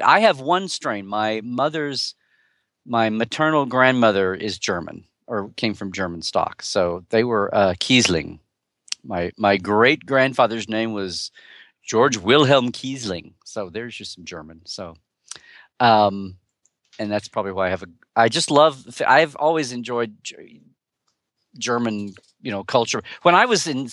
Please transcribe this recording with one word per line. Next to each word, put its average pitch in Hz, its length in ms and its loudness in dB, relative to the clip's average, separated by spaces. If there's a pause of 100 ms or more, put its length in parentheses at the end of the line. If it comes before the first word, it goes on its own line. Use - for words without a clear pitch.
I 156 180 6
have 190 200 2
one 180 280 -2
strain. 104 380 -6
My 107 380 -4
mother's, 143 680 -4 (720)
my 113 240 0
maternal 139 560 0
grandmother 120 680 4
is 95 240 -8
German 85 460 -6 (260)
or 107 260 -6
came 107 180 -4
from 98 180 -10
German 87 300 -6
stock. - 400 -4
So 87 480 -2
they 113 120 2
were, 113 320 -2
uh, 98 200 2
Kiesling. 92 640 0 (680)
My, 87 320 -6
my 101 200 2
great-grandfather's 117 1120 2
name 110 240 -4
was 95 380 -8 (520)
George 120 360 2
Wilhelm 127 540 4
Kiesling. 101 600 -10 (120)
So 98 260 -10
there's 113 260 -12
just - 180 -14
some 87 100 -20
German. 80 400 -18
So, 85 300 -14 (840)
um, 101 560 4 (600)
and 107 120 -6
that's 104 180 -4
probably 98 240 -6
why 92 160 -2
I - 20 0
have 92 140 -4
a, 90 40 -20 (280)
I 117 120 4
just 160 220 -2
love, 143 560 2
I've 147 300 4
always 151 360 -2
enjoyed 120 500 -6
G-, - 380 -18 (960)
German, 113 560 -2 (300)
you 131 80 -8
know, 98 140 -6
culture. 117 380 0 (200)
When 175 120 6
I 214 120 8
was 208 200 0
in, 135 260 -4